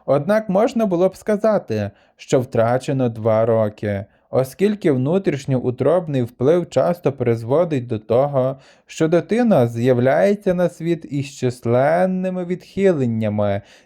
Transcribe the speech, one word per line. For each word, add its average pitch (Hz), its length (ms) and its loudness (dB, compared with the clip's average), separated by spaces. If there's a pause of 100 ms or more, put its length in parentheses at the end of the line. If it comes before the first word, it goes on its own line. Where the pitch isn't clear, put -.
Однак 196 440 0
можна 226 360 0
було 185 240 0
б 185 60 -18
сказати, 196 760 -2 (240)
що - 240 0
втрачено 123 680 0
два 113 360 0
роки, 107 600 -2 (240)
оскільки 180 640 0
внутрішньоутробний 139 1300 0
вплив 151 480 0
часто 147 420 0
призводить 123 760 -2
до 110 120 -4
того, 135 580 0 (280)
що - 220 -2
дитина 175 600 2
з'являється 131 840 2
на 175 160 0
світ 165 400 -6
із 139 160 -4
численними 170 1200 -2
відхиленнями, 113 1160 -2 (240)